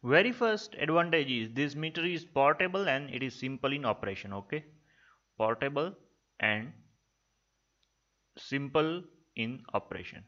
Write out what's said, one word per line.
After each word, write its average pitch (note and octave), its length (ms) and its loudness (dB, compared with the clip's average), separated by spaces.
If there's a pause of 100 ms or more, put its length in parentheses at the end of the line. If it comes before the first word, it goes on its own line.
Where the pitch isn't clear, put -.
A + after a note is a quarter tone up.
Very E3 260 6
first A3 480 0
advantage D#3+ 500 2
is A2+ 240 -2
this C#3 220 -2
meter D#3+ 300 -4
is E3+ 200 -2
portable F3+ 640 4
and C#3 220 0
it B2+ 140 -4
is B2+ 100 -6
simple C3+ 380 -2
in C#3+ 120 -4
operation. G2 480 -2
Okay, G2+ 320 -6 (720)
portable C#3+ 560 0 (460)
and G#2+ 340 0 (1700)
simple D3+ 640 -2 (340)
in A#2 260 -6 (120)
operation. F2+ 540 -6